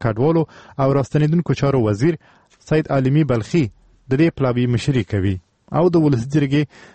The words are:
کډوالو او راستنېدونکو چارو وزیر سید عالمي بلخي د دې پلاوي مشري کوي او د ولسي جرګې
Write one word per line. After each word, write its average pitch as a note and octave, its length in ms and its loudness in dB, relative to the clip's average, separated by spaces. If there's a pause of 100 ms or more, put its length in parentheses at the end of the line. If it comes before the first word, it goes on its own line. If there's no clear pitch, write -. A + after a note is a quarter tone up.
کډوالو C3+ 380 0 (360)
او C3+ 100 0 (100)
راستنېدونکو D3+ 640 0
چارو C3+ 240 0
وزیر G#2+ 300 0 (520)
سید D#3 240 -2
عالمي C#3 340 2
بلخي B2 460 0 (380)
د - 120 -4
دې E3 160 4
پلاوي B2 300 0
مشري A#2+ 380 0
کوي G2 320 -2 (360)
او E3+ 160 2
د F3 80 2
ولسي C#3 380 0
جرګې C#3+ 280 0 (320)